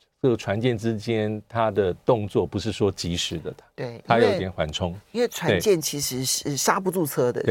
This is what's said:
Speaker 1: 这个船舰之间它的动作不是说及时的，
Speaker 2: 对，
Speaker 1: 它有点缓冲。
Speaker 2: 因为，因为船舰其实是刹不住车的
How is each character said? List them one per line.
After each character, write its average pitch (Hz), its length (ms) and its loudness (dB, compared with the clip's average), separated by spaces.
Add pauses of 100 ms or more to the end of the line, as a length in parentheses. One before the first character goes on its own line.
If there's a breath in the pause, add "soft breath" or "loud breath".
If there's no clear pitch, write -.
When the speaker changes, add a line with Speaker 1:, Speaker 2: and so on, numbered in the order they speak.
(200)
Speaker 1:
这 - 80 2
个 120 80 4
船 104 240 -2
舰 120 160 2
之 110 220 -2
间 107 500 -2
它 113 220 2
的 98 240 2
动 104 340 0
作 98 200 0
不 - 100 -4
是 104 140 -2
说 98 200 2
及 87 240 -4
时 85 220 -4
的， 82 160 -8 (220)
Speaker 2:
对， 120 280 -10
Speaker 1:
它 117 140 4
有 104 220 4
点 92 120 -4
缓 85 200 -2
冲。 87 180 -2
Speaker 2:
因 87 60 -8
为， 101 40 -14 (120)
因 226 100 -2
为 240 60 0
船 190 320 0
舰 190 200 4
其 147 200 -4
实 131 260 -4
是 139 320 -2
刹 170 220 2
不 190 100 -2
住 175 160 0
车 131 260 0
的 127 200 -2